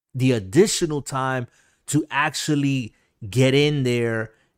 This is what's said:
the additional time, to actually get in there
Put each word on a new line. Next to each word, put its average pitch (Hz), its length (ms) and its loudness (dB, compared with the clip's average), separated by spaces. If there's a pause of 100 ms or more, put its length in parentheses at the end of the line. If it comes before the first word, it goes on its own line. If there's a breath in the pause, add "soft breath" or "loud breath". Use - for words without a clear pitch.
(140)
the 127 180 2
additional 143 720 0
time, 131 440 -6 (400)
to 151 240 0
actually 139 840 -2 (340)
get 127 260 2
in 147 280 2
there 117 500 -2 (260)